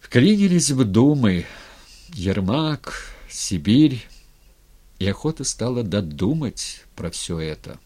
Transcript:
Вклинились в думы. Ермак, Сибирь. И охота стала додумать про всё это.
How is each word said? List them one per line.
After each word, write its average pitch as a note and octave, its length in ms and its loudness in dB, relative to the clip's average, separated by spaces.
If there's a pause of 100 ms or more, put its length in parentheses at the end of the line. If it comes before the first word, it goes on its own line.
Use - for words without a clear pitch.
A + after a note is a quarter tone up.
Вклинились F3+ 680 4
в C3 140 2
думы. A2 640 2 (640)
Ермак, G2+ 1000 -4 (160)
Сибирь. A2+ 760 2 (920)
И F#2+ 100 0
охота D3+ 360 -4
стала A#2+ 380 -4
додумать G2 1000 -4 (100)
про E2+ 160 -8
всё - 300 -8
это. D#2 460 -10